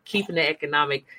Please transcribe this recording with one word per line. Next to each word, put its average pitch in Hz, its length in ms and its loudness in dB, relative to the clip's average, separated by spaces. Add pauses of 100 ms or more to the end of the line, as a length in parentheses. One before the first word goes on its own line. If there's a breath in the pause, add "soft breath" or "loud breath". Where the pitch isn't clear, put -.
keeping 202 300 -4
the 165 120 2
economic, 147 600 0 (120 loud breath)